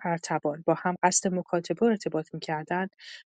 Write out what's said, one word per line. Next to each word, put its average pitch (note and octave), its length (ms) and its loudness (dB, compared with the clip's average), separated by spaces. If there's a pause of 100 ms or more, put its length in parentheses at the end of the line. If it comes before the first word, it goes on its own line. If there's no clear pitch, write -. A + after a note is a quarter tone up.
ارتبان E3 640 -2
با E3 80 6
هم F3+ 280 0
قصد F3+ 320 4
مکاتبه F3 520 0
و - 20 6
ارتباط E3 460 -2
می‌کردند، E3 560 -4 (360)